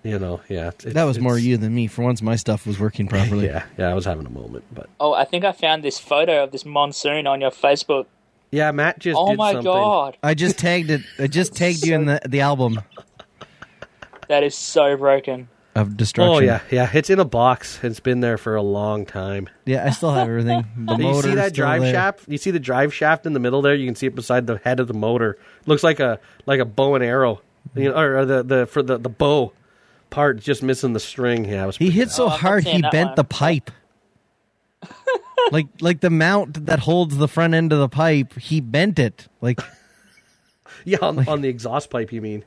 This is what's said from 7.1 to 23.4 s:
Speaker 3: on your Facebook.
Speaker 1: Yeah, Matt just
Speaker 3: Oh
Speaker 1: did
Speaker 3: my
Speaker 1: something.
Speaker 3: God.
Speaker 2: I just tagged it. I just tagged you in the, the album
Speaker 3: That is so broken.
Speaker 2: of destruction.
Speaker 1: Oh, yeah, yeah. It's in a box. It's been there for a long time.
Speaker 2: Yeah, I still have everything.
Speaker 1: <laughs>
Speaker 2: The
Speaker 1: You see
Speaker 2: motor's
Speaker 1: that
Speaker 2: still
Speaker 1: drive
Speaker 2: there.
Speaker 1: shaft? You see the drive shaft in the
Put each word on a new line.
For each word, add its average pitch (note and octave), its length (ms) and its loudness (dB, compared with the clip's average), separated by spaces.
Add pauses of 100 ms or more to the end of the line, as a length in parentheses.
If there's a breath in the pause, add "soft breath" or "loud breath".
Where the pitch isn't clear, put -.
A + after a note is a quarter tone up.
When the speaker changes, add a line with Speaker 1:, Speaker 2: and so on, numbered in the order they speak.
Speaker 3:
on C#3 140 0
your C3 100 0
Facebook. C#3+ 560 0 (460)
Speaker 1:
Yeah, D3+ 180 2
Matt D3 300 -2
just D#3+ 180 0
Speaker 3:
Oh F#3+ 120 2
Speaker 1:
did G#3 80 0
Speaker 3:
my G#3 160 2
Speaker 1:
something. A#2+ 180 -4
Speaker 3:
God. F#3 500 0
Speaker 2:
I D#3 120 2
just F3 220 0
tagged F3 340 0
it. D3 100 0 (180)
I C#3 80 0
just E3+ 300 -2
tagged F3 280 0
you D#3+ 120 2
in D#3 100 0
the, C#3+ 180 0
the C3+ 180 -2
album B2+ 380 0 (1500 loud breath)
Speaker 3:
That C#3+ 160 4
is C#3+ 120 -2
so C#3+ 400 2
broken. C3+ 520 0 (260)
Speaker 2:
of G#2 220 0
destruction. E3 380 4
Speaker 1:
Oh, D3+ 40 6
yeah, A#2+ 220 4 (100)
yeah. B2 240 2
It's D#3 160 2
in F#3+ 80 6
a F#3 60 4
box. B2 580 0
It's A#2 180 -6
been B2 200 0
there A#2 180 0
for A2 160 -4
a G#2+ 80 0
long G#2 420 -2
time. G2 440 -8 (180)
Speaker 2:
Yeah, C3 180 0
I C#3 60 2
still D3+ 220 -2
have A#2 160 0
everything. A#2 420 0
Speaker 1:
<laughs> - 60 -16
Speaker 2:
The A2+ 180 -4
Speaker 1:
You A#2 40 0
see - 40 0
Speaker 2:
motor's C#3 320 2
Speaker 1:
that G3 180 0
Speaker 2:
still D3+ 120 -2
Speaker 1:
drive C#3+ 180 2
Speaker 2:
there. B2+ 100 2
Speaker 1:
shaft? F#3+ 360 -2
You D3 100 -6
see F#3+ 140 -2
the E3+ 80 0
drive C3 340 0
shaft D#3 320 0
in D#3 60 -2
the C3+ 80 0